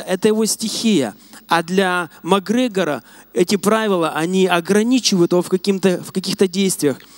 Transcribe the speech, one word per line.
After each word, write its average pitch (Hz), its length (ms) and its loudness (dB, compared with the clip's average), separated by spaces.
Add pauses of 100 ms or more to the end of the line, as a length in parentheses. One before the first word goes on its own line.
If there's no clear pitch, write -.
это 185 220 0
его 214 160 0
стихия, 202 680 -2 (360)
а 170 120 2
для 180 480 -2 (140)
Макгрегора 185 800 -2 (300)
эти 190 240 0
правила, 196 580 0
они 185 320 2
ограничивают 190 880 2
его 180 80 4
в - 80 -10
каким-то, 185 520 0
в - 120 -16
каких-то 190 340 -2
действиях. 180 500 0 (200)